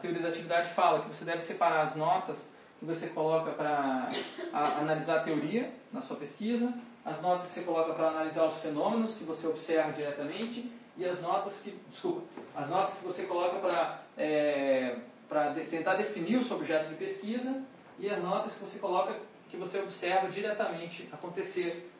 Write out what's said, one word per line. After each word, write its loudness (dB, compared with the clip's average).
teoria -2
da 0
atividade 0
fala 6
que -8
você -10
deve -2
separar 4
as 2
notas 0
que -6
você -2
coloca 2
pra 0
a, 2
analisar 2
a 4
teoria 0
na -6
sua -8
pesquisa, 0
as -4
notas 2
que -12
você -8
coloca 2
pra 2
analisar 2
os 0
fenômenos 0
que -10
você -4
observa 2
diretamente -4
e -4
as -2
notas -2
que, -12
desculpa, -4
as -4
notas 0
que -12
você -4
coloca 0
pra, 0
é, 2
pra 2
de-, -2
tentar 2
definir 2
o 4
seu 0
objeto 2
de -8
pesquisa -4
e -2
as 0
notas 0
que -12
você -12
coloca 2
que -10
você -2
observa 2
diretamente -2
acontecer -4